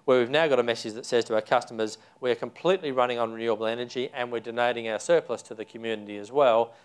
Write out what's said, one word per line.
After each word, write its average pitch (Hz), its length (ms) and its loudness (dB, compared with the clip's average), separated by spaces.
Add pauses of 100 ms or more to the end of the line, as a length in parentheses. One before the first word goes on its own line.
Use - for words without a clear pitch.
where 127 140 6
we've 117 100 2
now 156 180 2
got 131 120 4
a 117 40 4
message 113 300 -4
that 117 120 -12
says 117 200 2
to 113 100 -2
our 110 60 2
customers, 110 560 -2 (240)
"We 123 100 0
are 117 40 2
completely 160 560 -2
running 123 260 0
on 113 160 -2
renewable 113 320 -2
energy 123 480 -4
and 123 180 -6
we're 117 80 -4
donating 117 480 -2
our 107 120 -4
surplus 151 440 0
to - 120 -14
the 107 100 -10
community 107 520 -8
as 104 140 -12
well, 120 420 4 (120)